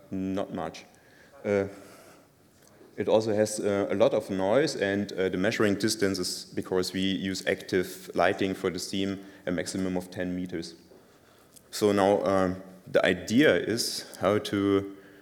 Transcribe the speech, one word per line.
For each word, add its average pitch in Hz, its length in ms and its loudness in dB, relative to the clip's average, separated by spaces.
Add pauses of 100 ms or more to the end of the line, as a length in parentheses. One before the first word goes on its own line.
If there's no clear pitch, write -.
(120)
not 95 420 -4
much. 80 320 -8 (580)
Uh, 101 220 2 (1300)
it 101 140 -2
also 110 240 4
has, 107 260 2
uh, 101 300 0
a 98 60 0
lot 113 180 4
of 107 160 -2
noise, 104 480 2
and, 98 360 0
uh, 95 140 0
the 92 100 -2
measuring 104 380 2
distance 98 440 0
is, - 260 -6 (100)
because 92 380 -2
we 95 80 -2
use 95 460 -2
active - 680 -2
lighting 95 400 2
for 92 160 -2
the 87 100 -6
theme, 98 400 -4 (260)
a - 60 -2
maximum 92 460 -4
of 92 120 -8
ten 90 240 -6
meters. 90 420 -8 (960)
So 104 200 2
now, 101 320 4
um, 92 400 2 (260)
the - 160 4
idea 104 480 4
is - 520 -2 (160)
how 101 160 4
to, 98 580 0 (260)